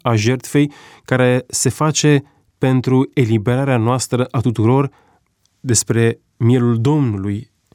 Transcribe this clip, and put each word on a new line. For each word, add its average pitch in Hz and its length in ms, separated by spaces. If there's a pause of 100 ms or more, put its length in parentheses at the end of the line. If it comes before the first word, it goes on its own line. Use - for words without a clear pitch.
a 117 140
jertfei 131 560 (320)
care 127 440
se - 220
face 147 540 (340)
pentru 131 560
eliberarea 123 640
noastră 120 540
a 135 80
tuturor. 123 500 (720)
Despre 117 600 (180)
mielul 120 440
Domnului 113 680 (240)